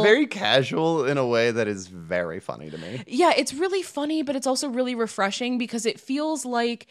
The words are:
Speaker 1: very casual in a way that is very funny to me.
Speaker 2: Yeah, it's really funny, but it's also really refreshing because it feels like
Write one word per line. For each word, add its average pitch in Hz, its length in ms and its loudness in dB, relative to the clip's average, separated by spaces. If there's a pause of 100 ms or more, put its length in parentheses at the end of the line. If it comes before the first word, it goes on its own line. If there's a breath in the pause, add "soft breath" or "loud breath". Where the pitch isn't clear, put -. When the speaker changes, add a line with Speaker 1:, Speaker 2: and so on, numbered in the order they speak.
Speaker 1:
very 233 240 6
casual 160 800 2
in 139 140 2
a 131 80 2
way 117 240 4
that 110 180 0
is 95 200 -6
very 87 520 -4
funny 69 300 -10
to 78 80 -12
me. 90 280 -10
Speaker 2:
Yeah, 302 300 4
it's 294 180 0
really 359 280 -2
funny, 302 400 -4
but 277 120 -2
it's 262 120 -4
also 269 220 0
really 254 260 -2
refreshing 226 640 -2
because 233 280 -4
it - 140 -2
feels 302 460 -2
like 240 440 -2